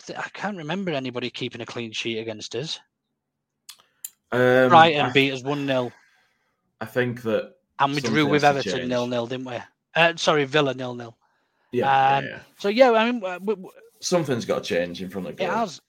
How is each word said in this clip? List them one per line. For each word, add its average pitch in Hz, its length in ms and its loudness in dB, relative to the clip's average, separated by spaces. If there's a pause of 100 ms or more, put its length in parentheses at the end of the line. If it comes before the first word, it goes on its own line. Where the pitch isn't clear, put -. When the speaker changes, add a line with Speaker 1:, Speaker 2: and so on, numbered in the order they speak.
Speaker 1:
th-, - 140 -12
I - 100 -8
can't 202 280 -8
remember 175 360 -4
anybody 123 380 -4
keeping 120 300 -10
a 113 60 -10
clean 117 260 -10
sheet 113 260 -6
against 110 360 -10
us. 147 240 -8 (1500)
Speaker 2:
Um, 127 360 6
Speaker 1:
Brighton 160 380 8
Speaker 2:
I, 127 60 -4
Speaker 1:
beat 135 200 4
us 127 100 -8
one 143 240 -4
nil. 127 260 -2 (880)
Speaker 2:
I 113 60 -8
think 123 360 -2
that 107 320 -2 (240)
Speaker 1:
And 139 160 0
we 147 60 -2
drew 120 100 -2
Speaker 2:
something 147 200 2
Speaker 1:
with 147 120 2
Speaker 2:
has 147 120 6
to 139 40 -2
Speaker 1:
Everton - 220 -4
Speaker 2:
change. 123 100 -6
Speaker 1:
nil 123 160 -2
nil, 120 200 -4
didn't 127 200 -8
we? 123 100 -10 (380)
Uh, 165 220 4
sorry, 156 280 2
Villa 135 300 2
nil 127 200 -8
nil. 117 220 -14 (560)
Speaker 2:
Yeah, 123 120 0 (260)
yeah, 139 80 4
Speaker 1:
Um, 135 60 -4
Speaker 2:
yeah. 110 140 -12 (200)
Speaker 1:
so, 202 100 -2
yeah, 240 220 6
I 226 200 4
mean, 240 140 -4
uh, 180 140 -6
w-, 196 180 -4
w-, 180 140 -16 (300)
Speaker 2:
Something's 139 440 -2
gotta 90 160 -2
change 87 420 -2
in 90 60 -8
front 95 180 -8
of - 80 -10
Speaker 1:
it - 40 -12
Speaker 2:
goal. - 120 -4
Speaker 1:
has. 208 380 -4